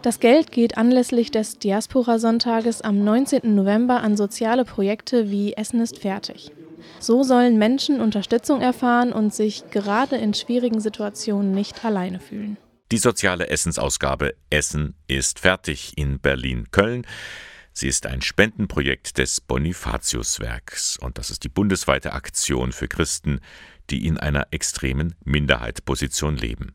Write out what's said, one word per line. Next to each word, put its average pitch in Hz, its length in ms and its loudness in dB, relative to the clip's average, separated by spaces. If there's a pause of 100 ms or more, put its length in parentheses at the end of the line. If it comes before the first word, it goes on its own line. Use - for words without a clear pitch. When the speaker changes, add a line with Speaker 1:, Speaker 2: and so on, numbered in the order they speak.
Speaker 1:
Das 233 180 -2
Geld 277 320 6
geht 233 260 2
anlässlich 240 520 4
des 214 300 -4
Diaspora-Sonntages 226 1200 2
am 202 220 2
neunzehnten 240 500 4
November 214 480 4
an 208 160 2
soziale 226 480 0
Projekte 214 640 0
wie 202 240 0
Essen 226 280 -2
ist - 180 -4
fertig. - 520 -8 (480)
So 247 240 4
sollen 247 340 6
Menschen 247 440 2
Unterstützung 233 600 0
erfahren 247 500 2
und 214 220 0
sich - 360 -2
gerade 214 460 0
in 220 180 0
schwierigen 240 460 0
Situationen 202 720 -2
nicht 196 340 -2
alleine 185 340 -2
fühlen. 208 380 -10 (340)
Speaker 2:
Die 113 60 2
soziale 95 520 0
Essensausgabe 69 840 -2 (140)
Essen 76 460 -2 (120)
ist 67 320 -4
fertig - 580 -2
in 69 220 -2
Berlin-Köln. 69 840 -2 (680)
Sie - 140 -4
ist - 200 -2
ein 65 140 -4
Spendenprojekt - 960 -2
des 64 240 -2
Bonifatiuswerks. 58 1600 -4
Und 62 200 -8
das - 120 -8
ist - 140 -12
die - 60 -6
bundesweite 92 640 0
Aktion - 580 -4
für - 160 -8
Christen, - 540 -2 (480)
die 65 160 -4
in 80 120 0
einer 71 340 -2
extremen 73 720 -4
Minderheitsposition 67 1120 -2
leben. 57 400 -8